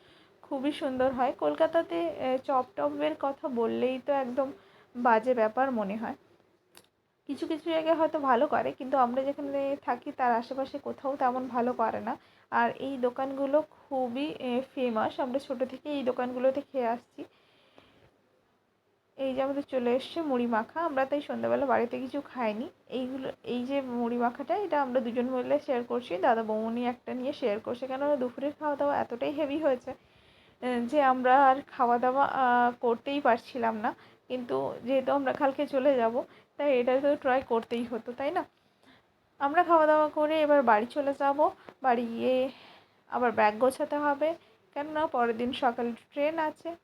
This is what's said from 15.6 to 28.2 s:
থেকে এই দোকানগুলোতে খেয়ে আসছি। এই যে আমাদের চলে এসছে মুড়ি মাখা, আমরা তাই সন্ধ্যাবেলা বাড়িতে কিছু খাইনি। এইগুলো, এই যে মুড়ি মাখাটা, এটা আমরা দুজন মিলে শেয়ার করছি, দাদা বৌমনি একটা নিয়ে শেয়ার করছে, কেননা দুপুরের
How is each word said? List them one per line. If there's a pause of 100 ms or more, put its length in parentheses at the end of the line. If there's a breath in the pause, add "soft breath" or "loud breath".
থেকে
এই
দোকানগুলোতে
খেয়ে
আসছি। (1900 soft breath)
এই
যে
আমাদের
চলে
এসছে
মুড়ি
মাখা,
আমরা
তাই
সন্ধ্যাবেলা
বাড়িতে
কিছু
খাইনি। (180)
এইগুলো, (120)
এই
যে
মুড়ি
মাখাটা,
এটা
আমরা
দুজন
মিলে
শেয়ার
করছি,
দাদা
বৌমনি
একটা
নিয়ে
শেয়ার
করছে,
কেননা
দুপুরের